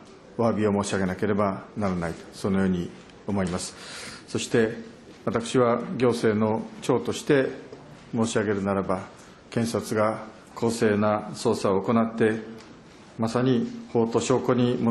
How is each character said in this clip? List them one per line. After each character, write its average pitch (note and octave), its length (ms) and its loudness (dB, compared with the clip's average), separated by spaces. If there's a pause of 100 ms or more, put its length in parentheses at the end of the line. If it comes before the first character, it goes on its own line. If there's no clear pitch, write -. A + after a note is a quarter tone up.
(380)
お A#2 60 2
詫 A2 100 2
び G#2 120 0
を G2+ 60 4 (100)
申 G2 60 -4
し - 60 -2
上 F#2+ 60 0
げ F#2+ 60 0
な F#2 100 -2
け G#2+ 100 -2
れ G2+ 80 0
ば G2 300 0 (120)
な G2+ 140 -2
ら F2+ 40 -2
な E2+ 140 -2
い - 60 -6
と、 - 180 -14
そ - 160 -6
の F#2+ 120 2
よ F#2+ 40 2
う F#2+ 40 2
に F2 220 -2 (360)
思 G2 180 -2
い F2 60 -4
ま F2+ 80 -4
す。 - 180 -10 (500)
そ - 120 -6
し - 100 -4
て、 A2+ 260 2 (520)
私 A#2+ 320 0
は A#2 240 4 (160)
行 A#2+ 140 4
政 A2+ 220 2
の A2 280 0 (180)
長 B2 180 2
と A2 140 -2
し - 100 -6
て - 480 0 (420)
申 A2+ 140 2
し A2+ 100 -4
上 A2 80 2
げ G#2 100 2
る G2 100 -2
な G2 100 2
ら G2 80 0
ば、 F#2+ 200 -2 (480)
検 A#2 200 0
察 G#2 240 -4
が G#2+ 300 0 (320)
公 A#2 160 0
正 A2 240 2
な G#2+ 380 0
捜 A2 200 0
査 G#2 180 2
を F#2+ 80 2
行 A#2+ 120 0
っ A2+ 240 2
て、 A2+ 240 2 (800)
ま A2+ 100 -2
さ B2 140 0
に B2 280 2 (220)
法 A#2 140 4
と A#2 140 2
証 B2 200 2
拠 C3 140 2
に B2 240 2
基 - 20 -4 (100)